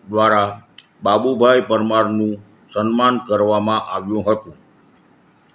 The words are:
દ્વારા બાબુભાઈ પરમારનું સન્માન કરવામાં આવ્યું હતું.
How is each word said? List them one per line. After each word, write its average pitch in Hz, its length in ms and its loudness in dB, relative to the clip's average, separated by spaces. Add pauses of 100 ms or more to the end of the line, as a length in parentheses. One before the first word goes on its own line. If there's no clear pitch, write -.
દ્વારા 104 520 0 (420)
બાબુભાઈ 120 580 2
પરમારનું 107 840 -2 (300)
સન્માન 117 460 0
કરવામાં 104 760 0
આવ્યું 98 280 -4
હતું. 104 360 -4 (960)